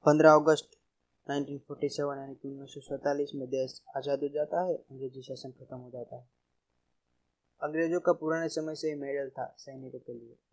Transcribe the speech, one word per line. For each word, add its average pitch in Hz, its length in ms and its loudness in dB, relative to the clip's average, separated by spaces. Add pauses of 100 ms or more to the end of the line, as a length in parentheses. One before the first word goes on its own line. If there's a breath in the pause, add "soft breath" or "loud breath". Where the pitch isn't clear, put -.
पन्द्रह 156 280 10
अगस्त 151 360 6 (580)
नाइनटीन 143 300 -4
फ़ोर्टी 143 300 -4
सेवन 143 300 -4
यानी 135 160 -12
कि - 140 -14
उन्नीस 139 260 -14
सौ 143 60 -12
सैंतालीस 143 540 -2
में 135 140 -6
देश 131 340 -4 (140)
आज़ाद 139 260 -2
हो 143 60 -2
जाता 151 360 -2
है, 175 100 0
अंग्रेजी 135 480 -10
शासन 131 280 -12
खत्म 127 260 -16
हो 123 140 -16
जाता 120 260 -12
है। 127 120 -20 (1300)
अंग्रेजों 165 380 0
का 180 120 4
पुराने 160 360 0
समय 156 260 -4
से 156 140 -6
ही 151 60 -4
मेडल 139 360 -6
था 123 280 -10
सैनिकों 131 400 -16
के 120 140 -14
लिए 117 240 -16 (160)